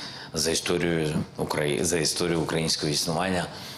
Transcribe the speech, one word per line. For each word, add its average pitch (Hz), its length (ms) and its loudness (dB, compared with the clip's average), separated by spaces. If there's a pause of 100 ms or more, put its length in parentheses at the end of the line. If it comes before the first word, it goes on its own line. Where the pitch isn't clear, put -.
(340)
за 80 160 2
історію 82 640 2 (220)
Украї-, 76 480 0
за 85 140 2
історію 82 420 2
українського 78 520 0
існування, 85 540 0 (320)